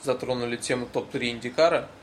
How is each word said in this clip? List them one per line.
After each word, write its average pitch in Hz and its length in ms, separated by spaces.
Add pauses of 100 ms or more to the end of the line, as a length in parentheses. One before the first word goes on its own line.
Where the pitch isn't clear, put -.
затронули 123 540
тему 123 340
топ-три 123 400
Индикара. 123 560 (160)